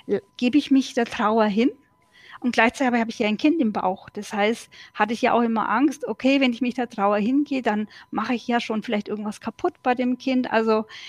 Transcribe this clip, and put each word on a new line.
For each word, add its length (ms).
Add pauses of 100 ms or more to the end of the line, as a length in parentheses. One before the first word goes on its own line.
L-, 140 (160)
gebe 200
ich 140
mich 240
der 100
Trauer 400
hin? 260 (680)
Und 100
gleichzeitig 480
habe 100
ich 80
ja 100
ein 100
Kind 220
im 120
Bauch. 380
Das 240
heißt, 360 (240)
hatte 200
ich 80
ja 120
auch 80
immer 280
Angst, 360
okay, 360
wenn 100
ich 100
mich 140
der 140
Trauer 280
hingehe, 440
dann 260 (240)
mache 240
ich 100
ja 140
schon 240
vielleicht 240
irgendwas 320
kaputt 420
bei 140
dem 220
Kind. 340
Also 340 (240)